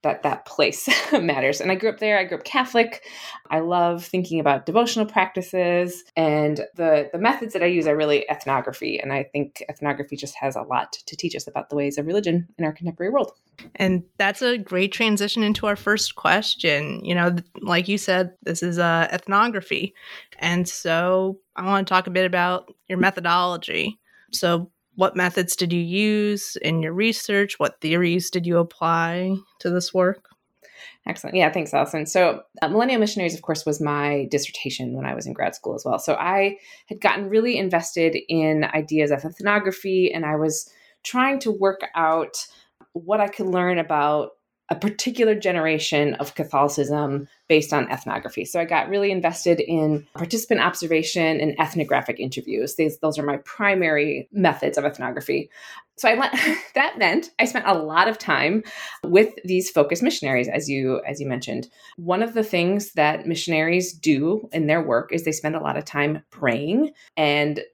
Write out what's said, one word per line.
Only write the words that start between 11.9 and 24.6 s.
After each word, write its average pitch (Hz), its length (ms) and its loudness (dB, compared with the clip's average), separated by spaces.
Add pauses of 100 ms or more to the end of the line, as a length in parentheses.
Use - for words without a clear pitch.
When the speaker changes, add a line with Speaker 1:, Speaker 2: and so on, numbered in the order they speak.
Speaker 1:
of 147 80 -4
religion 175 520 0
in 170 80 -2
our 156 80 -2
contemporary 175 400 -6
world. 269 180 0 (440)
Speaker 2:
And 185 280 2 (140)
that's 202 240 0
a 247 160 0
great 196 340 -2
transition 208 500 0
into 214 260 0
our 202 100 0
first - 380 0
question. 151 880 0
You 175 100 0
know, 175 140 4
th-, 175 160 -2 (160)
like 180 260 0
you 202 100 0
said, 185 440 0
this 170 200 -4
is, 175 180 -2
uh, 165 300 2
ethnography. 202 840 -2 (420)
And 175 300 0
so 185 720 0 (160)
I 180 80 -8
wanna 196 220 2
talk 185 220 2
a 180 40 -6
bit 185 140 2
about 180 480 -2 (160)
your 185 80 -2
methodology. 180 1040 0 (320)
So 170 360 0 (260)